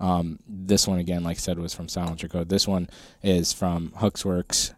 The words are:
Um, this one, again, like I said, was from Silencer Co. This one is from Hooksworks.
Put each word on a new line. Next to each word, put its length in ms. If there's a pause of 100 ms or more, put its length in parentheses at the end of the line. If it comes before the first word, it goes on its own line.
Um, 480
this 400
one, 100
again, 240
like 140
I 40
said, 180
was 140
from 160
Silencer 400
Co. 160
This 220
one 220 (340)
is 300
from 440
Hooksworks. 800